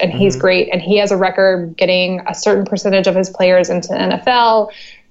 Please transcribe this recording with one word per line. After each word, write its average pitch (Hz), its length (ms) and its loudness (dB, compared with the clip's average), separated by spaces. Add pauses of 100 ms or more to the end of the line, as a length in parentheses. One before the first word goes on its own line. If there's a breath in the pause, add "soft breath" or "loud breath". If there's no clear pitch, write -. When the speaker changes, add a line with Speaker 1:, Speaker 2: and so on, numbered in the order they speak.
Speaker 1:
and 175 100 0
he's 196 220 2
Speaker 2:
Mm-hmm. - 80 -6
Speaker 1:
great, 185 300 2
and 180 100 -4
he 180 160 0
has 202 140 0
a 196 60 0
record 185 600 0
getting 180 500 0
a 170 60 -8
certain 196 320 0
percentage 196 400 0
of 185 100 2
his 185 140 0
players 180 400 2
into 175 260 -4
N 185 180 -2
F - 140 -6
L. 226 440 2 (400 loud breath)